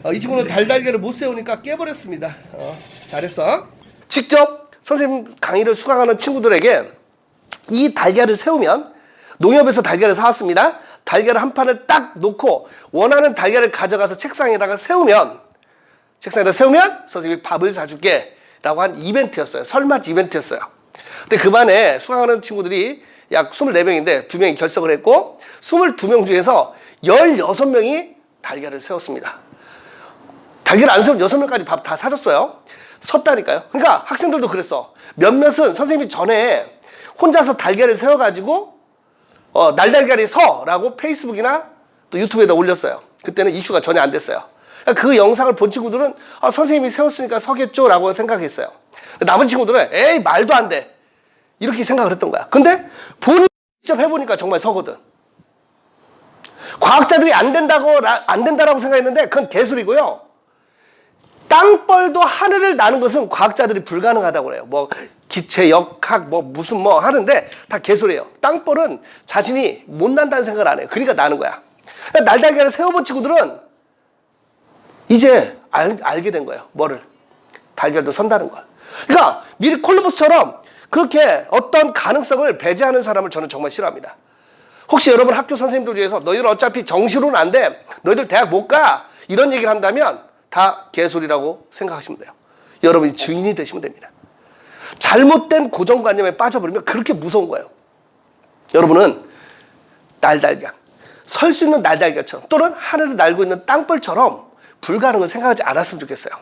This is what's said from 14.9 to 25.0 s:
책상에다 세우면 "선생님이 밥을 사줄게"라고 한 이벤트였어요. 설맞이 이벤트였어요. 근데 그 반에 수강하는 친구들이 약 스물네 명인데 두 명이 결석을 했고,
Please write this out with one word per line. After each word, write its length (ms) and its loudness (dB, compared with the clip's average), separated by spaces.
책상에다 340 -2
세우면 540 2
"선생님이 360 -8
밥을 280 -2
사줄게"라고 1120 -4
한 180 -2
이벤트였어요. 640 -6
설맞이 480 -2
이벤트였어요. 480 -4
근데 140 -2
그 140 2
반에 480 4
수강하는 420 -2
친구들이 600 -6
약 200 -2
스물네 300 0
명인데 440 -2
두 120 -12
명이 160 0
결석을 360 -4
했고, 480 0